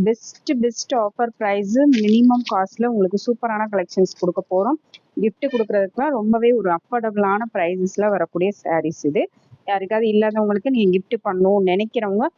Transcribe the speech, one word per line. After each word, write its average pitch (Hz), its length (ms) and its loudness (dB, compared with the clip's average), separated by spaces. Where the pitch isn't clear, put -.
பெஸ்ட், - 440 -4
பெஸ்ட் 240 400 -4
ஆஃபர் 233 380 -4
பிரைஸ், 202 360 0
மினிமம் 240 540 4
காஸ்ட்ல 208 400 -2
உங்களுக்கு 196 340 0
சூப்பரான 220 480 -4
கலெக்ஷன்ஸ் 185 480 -2
கொடுக்க 180 180 -2
போறோம். 233 220 0
கிஃப்ட் 269 300 -4
கொடுக்கறதுக்குலாம் 226 680 -2
ரொம்பவே 226 400 2
ஒரு 185 180 -2
அஃபோர்டபுளான 214 760 -2
பிரைஸஸ்ல 185 640 0
வரக்கூடிய 175 320 -2
சாரீஸ் 160 480 -2
இது. 220 120 0
யாருக்காவது 202 340 -2
இல்லாதவங்களுக்கு 214 600 0
நீங்க 208 220 4
கிஃப்ட் 214 280 -4
பண்ணணும் 190 460 2
நினைக்கிறவங்க, 208 540 -2